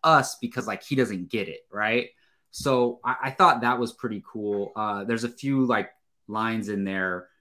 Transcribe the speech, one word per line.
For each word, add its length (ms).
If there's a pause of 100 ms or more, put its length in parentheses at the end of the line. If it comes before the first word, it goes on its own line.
us 380
because, 260
like, 160
he 140
doesn't 340
get 180
it, 120 (100)
right? 380 (420)
So 540
I, 200
I 60
thought 300
that 180
was 140
pretty 340
cool. 480
Uh, 300
there's 200
a 40
few, 360
like, 260 (360)
lines 420
in 160
there 440 (120)